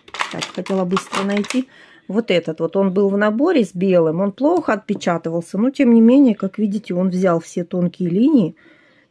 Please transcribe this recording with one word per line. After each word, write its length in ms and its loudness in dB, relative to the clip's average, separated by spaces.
так, 120 -10
хотела 300 -4
быстро 400 -4
найти, 440 -4
вот 220 -4
этот 300 -2
вот, 160 -4
он 160 2
был 160 0
в 80 -2
наборе 480 2
с 100 -8
белым, 460 2
он 120 -2
плохо 400 0
отпечатывался, 880 -4
но, 120 0
тем 240 2
не 60 6
менее, 340 6
как 240 -6
видите, 360 -4
он 140 0
взял 320 0
все 240 -8
тонкие 460 -4
линии. 460 2